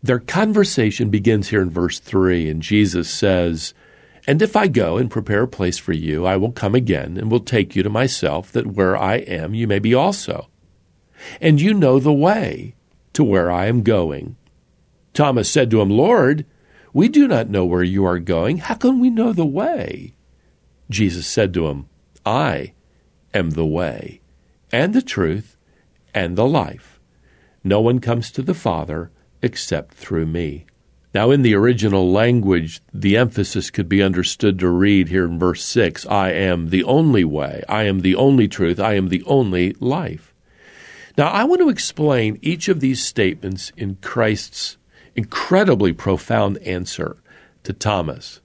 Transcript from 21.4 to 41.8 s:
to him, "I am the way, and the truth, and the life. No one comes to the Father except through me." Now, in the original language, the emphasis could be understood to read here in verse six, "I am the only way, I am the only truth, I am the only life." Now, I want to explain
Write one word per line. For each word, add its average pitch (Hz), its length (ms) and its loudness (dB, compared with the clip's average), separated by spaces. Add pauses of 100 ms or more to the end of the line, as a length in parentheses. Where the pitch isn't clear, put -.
to 82 120 0
him, 71 200 -8 (380)
"I 127 480 -4 (600)
am 85 180 0
the 80 140 -2
way, 78 560 -6 (500)
and 156 220 -2
the 262 80 0
truth, 95 560 -4 (560)
and 90 240 -2
the 113 100 2
life. 127 520 -4 (640)
No 101 180 2
one 120 180 2
comes 117 320 -4
to - 100 -8
the 165 120 -2
Father 82 560 -6 (320)
except - 520 -6
through 82 320 -4
me." 78 400 -6 (480)
Now, 110 180 2
in 143 100 4
the 117 140 4
original 101 560 2
language, 98 720 2 (120)
the 98 240 2
emphasis 110 540 -2
could 90 180 -4
be 98 140 4
understood 95 560 0
to 90 100 2
read 95 380 4
here 90 180 0
in 85 140 -4
verse 90 240 0
six, 95 420 -2
"I 98 260 0
am 85 380 0
the 92 140 2
only 135 400 4
way, 71 440 -4
I 107 160 -2
am 98 180 0
the 92 140 2
only 123 320 4
truth, 87 320 -2
I 104 140 0
am 95 160 0
the 90 140 -2
only 98 560 0
life." 123 540 -6 (840)
Now, 147 120 2
I 202 140 0
want 349 180 2
to 320 80 4
explain 131 720 0